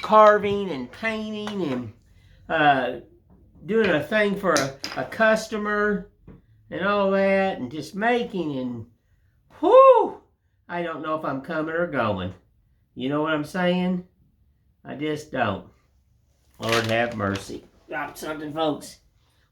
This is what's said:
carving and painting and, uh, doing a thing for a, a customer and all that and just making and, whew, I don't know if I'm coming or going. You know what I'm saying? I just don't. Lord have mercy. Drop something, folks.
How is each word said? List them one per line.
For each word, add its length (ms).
carving 680
and 220
painting 800
and, 200
uh, 520
doing 240
a 120
thing 340
for 180
a, 220
a 80
customer 1040
and 160
all 240
that 480
and 140
just 240
making 600
and, 280
whew, 600
I 140
don't 200
know 140
if 80
I'm 160
coming 340
or 140
going. 440
You 140
know 140
what 100
I'm 120
saying? 640
I 100
just 380
don't. 340
Lord 260
have 300
mercy. 480
Drop 280
something, 380
folks. 440